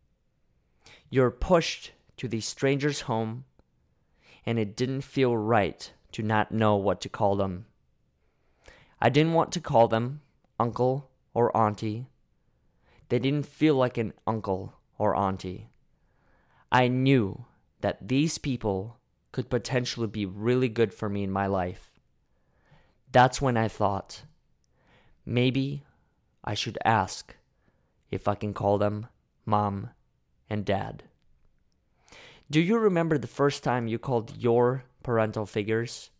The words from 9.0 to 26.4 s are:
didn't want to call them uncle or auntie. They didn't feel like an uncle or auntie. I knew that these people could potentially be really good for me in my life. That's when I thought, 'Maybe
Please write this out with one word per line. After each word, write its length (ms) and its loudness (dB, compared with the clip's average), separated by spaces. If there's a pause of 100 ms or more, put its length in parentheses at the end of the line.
didn't 240 4
want 180 2
to 80 -4
call 280 4
them 340 -2 (360)
uncle 520 -2 (240)
or 200 2
auntie. 540 -2 (1040)
They 80 4
didn't 280 0
feel 280 2
like 240 2
an 160 -4 (120)
uncle 460 -4 (240)
or 180 2
auntie. 540 -4 (1040)
I 160 6
knew 560 2 (380)
that 260 -4
these 300 0
people 560 -4 (360)
could 200 -6
potentially 560 -2
be 180 -4
really 460 0
good 220 0
for 140 -6
me 160 -4
in 80 -4
my 160 -2
life. 540 -4 (1120)
That's 300 4
when 160 2
I 100 2
thought, 560 -4 (1000)
'Maybe 580 -2 (580)